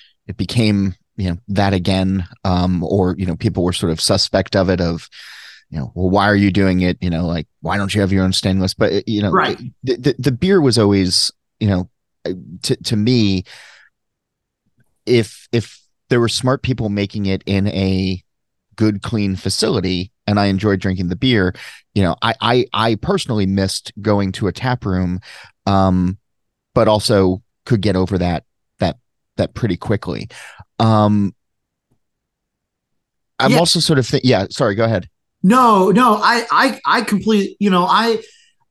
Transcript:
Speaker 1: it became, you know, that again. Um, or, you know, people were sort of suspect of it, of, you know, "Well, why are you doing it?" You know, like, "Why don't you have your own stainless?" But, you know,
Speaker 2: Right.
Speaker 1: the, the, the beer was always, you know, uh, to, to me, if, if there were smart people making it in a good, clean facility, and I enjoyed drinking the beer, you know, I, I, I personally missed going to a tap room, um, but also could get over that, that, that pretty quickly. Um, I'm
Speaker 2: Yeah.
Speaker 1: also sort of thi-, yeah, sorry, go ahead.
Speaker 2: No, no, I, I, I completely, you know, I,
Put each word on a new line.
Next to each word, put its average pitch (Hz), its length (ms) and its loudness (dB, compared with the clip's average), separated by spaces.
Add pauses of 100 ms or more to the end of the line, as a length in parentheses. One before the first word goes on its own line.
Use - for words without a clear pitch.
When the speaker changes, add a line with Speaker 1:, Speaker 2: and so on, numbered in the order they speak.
(280)
Speaker 1:
it 95 80 -10
became, 101 580 0 (220)
you 92 140 -2
know, 87 80 -4 (100)
that 98 260 0
again. 95 540 0 (160)
Um, 90 400 0
or, 92 340 0
you 95 80 -4
know, 85 100 -4
people 95 280 -2
were 90 80 0
sort 85 200 -2
of 80 80 -6
suspect - 540 -2
of 95 160 2
it, 90 100 0
of, 85 300 -4 (580)
you 80 120 -10
know, 64 160 -8
"Well, 90 140 0
why 98 160 2
are 104 100 4
you 101 160 4
doing 92 300 2
it?" 90 180 0
You 92 100 -2
know, 85 160 -4
like, 82 220 -6 (120)
"Why 87 160 -6
don't 98 160 -4
you 101 80 0
have 95 120 2
your 95 100 2
own 92 100 2
stainless?" 95 400 0
But, - 360 -2
you 107 120 -2
know, 101 120 0
Speaker 2:
Right. 156 260 0 (240)
Speaker 1:
the, 127 140 -2
the, 135 200 0
the 131 140 -2
beer 185 300 2
was 123 180 4
always, 98 540 2 (260)
you 110 80 -2
know, 92 240 0 (340)
uh, 95 100 -6 (280)
to, 131 220 -2
to 117 120 -4
me, 104 460 2 (1600)
if, 113 440 0
if - 320 -4 (260)
there 123 120 2
were 117 80 2
smart 131 340 -2
people 123 260 -4
making 101 380 -4
it 95 200 -2
in 98 200 0
a 95 560 -2 (540)
good, 107 260 0
clean 101 320 -4
facility, 92 760 -4 (160)
and 104 100 2
I 101 80 2
enjoyed 98 320 0
drinking 92 300 -4
the 90 80 -6
beer, 107 360 2 (420)
you 101 100 2
know, 85 180 0
I, 113 180 0
I, 120 320 2
I 113 220 0
personally 110 520 -2
missed 98 540 -4
going 101 320 0
to 104 140 -4
a 90 60 -2
tap 123 340 -4
room, 92 320 -2 (480)
um, 95 500 2 (580)
but 117 120 2
also 101 560 2 (220)
could 113 160 0
get 92 160 0
over 92 220 0
that, 87 260 -2 (340)
that, 87 200 -2 (380)
that - 180 -2
pretty 123 220 -2
quickly. 98 520 -6 (500)
Um, 107 560 2 (2000)
I'm 135 100 2
Speaker 2:
Yeah. 151 80 4
Speaker 1:
also 170 220 2
sort 156 180 2
of 123 80 2
thi-, 143 160 0
yeah, 104 280 4
sorry, 107 260 0
go 113 80 2
ahead. 107 240 0 (340)
Speaker 2:
No, 214 480 4
no, 214 300 4
I, 233 300 0
I, 233 340 0
I 165 180 0
completely, 208 580 0
you 202 100 2
know, 180 140 2
I, 220 360 2 (500)